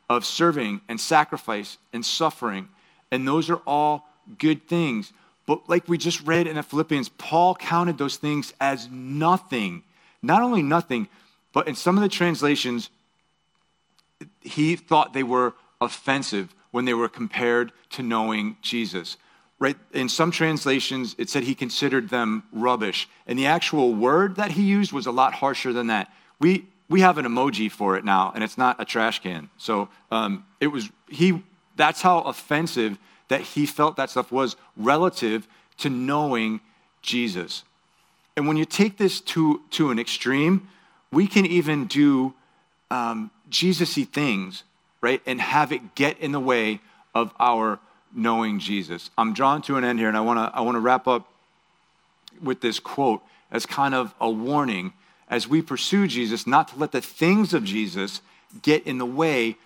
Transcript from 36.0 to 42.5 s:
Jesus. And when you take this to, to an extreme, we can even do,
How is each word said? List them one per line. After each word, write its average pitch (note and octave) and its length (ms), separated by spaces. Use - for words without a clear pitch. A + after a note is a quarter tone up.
Jesus. F#2+ 600
And D3 120
when D#3 100
you D#3 80
take G3+ 320
this F#3 240
to, D#3 400
to D3 200
an A2+ 80
extreme, D3 720
we F3 160
can G3 180
even D#3 400
do, C3+ 480